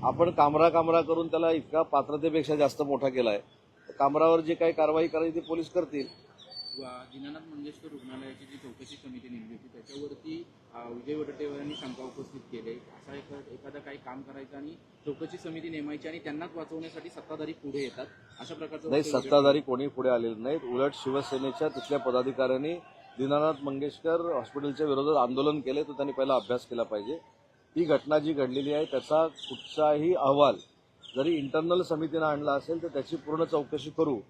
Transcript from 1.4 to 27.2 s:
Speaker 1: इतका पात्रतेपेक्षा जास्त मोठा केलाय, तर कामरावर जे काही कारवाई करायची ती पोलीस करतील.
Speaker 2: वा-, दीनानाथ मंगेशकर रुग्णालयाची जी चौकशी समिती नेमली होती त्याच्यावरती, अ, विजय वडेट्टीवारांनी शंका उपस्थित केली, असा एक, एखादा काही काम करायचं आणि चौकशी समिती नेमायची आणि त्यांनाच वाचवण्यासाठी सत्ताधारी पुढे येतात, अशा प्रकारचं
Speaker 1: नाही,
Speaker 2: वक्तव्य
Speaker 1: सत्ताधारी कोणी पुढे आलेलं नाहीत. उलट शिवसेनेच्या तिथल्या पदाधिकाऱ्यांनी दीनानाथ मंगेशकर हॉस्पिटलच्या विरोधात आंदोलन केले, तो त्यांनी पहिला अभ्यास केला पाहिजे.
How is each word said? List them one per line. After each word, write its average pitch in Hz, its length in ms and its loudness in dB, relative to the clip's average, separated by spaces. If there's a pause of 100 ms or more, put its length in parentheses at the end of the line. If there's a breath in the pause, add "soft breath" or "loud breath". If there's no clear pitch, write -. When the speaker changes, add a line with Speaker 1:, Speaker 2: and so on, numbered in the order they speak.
Speaker 1:
इतका 160 300 0
पात्रतेपेक्षा 151 720 0
जास्त 143 260 2
मोठा 139 280 0
केलाय, 117 320 0 (460)
तर - 40 -18
कामरावर 156 480 4
जे 160 140 -2
काही 165 180 2
कारवाई 156 360 2
करायची 160 320 -2
ती 143 80 -12
पोलीस 165 220 -4
करतील. 147 580 -4 (520)
Speaker 2:
वा-, 127 380 -16
दीनानाथ 151 400 -14
मंगेशकर 147 340 -14
रुग्णालयाची 131 540 -14
जी 139 120 -20
चौकशी 131 380 -18
समिती 127 340 -16
नेमली 113 240 -14
होती 120 200 -20
त्याच्यावरती, 143 720 -12 (300)
अ, - 20 -12 (120)
विजय 123 300 -6
वडेट्टीवारांनी 143 560 -8
शंका 131 280 -12
उपस्थित 127 380 -14
केली, 113 300 -12
असा 123 440 -16
एक, 139 80 -12 (280)
एखादा 139 280 -14
काही 143 180 -16
काम 131 240 -14
करायचं 135 360 -16
आणि 143 120 -12 (360)
चौकशी 156 320 -8
समिती 165 320 -10
नेमायची 147 380 -8
आणि 160 120 -10
त्यांनाच 156 360 -8
वाचवण्यासाठी 160 540 -10
सत्ताधारी 156 440 -10
पुढे 143 280 -8
येतात, 135 240 -8 (340)
अशा 123 140 -12
प्रकारचं 151 360 -10
Speaker 1:
नाही, 143 120 4
Speaker 2:
वक्तव्य 143 200 0
Speaker 1:
सत्ताधारी 139 380 8
कोणी 135 280 -2
पुढे 127 220 0
आलेलं 113 340 2
नाहीत. 147 200 -2
उलट 127 300 2
शिवसेनेच्या 135 720 -2
तिथल्या 135 320 -2
पदाधिकाऱ्यांनी 131 760 2 (440)
दीनानाथ 147 360 2 (100)
मंगेशकर 151 680 -2
हॉस्पिटलच्या 143 540 -2
विरोधात 139 400 4
आंदोलन 143 320 2
केले, 131 240 -2
तो 147 100 -8
त्यांनी 139 200 -2
पहिला 135 220 2
अभ्यास 120 300 0
केला 117 180 -2
पाहिजे. 107 340 -4 (580)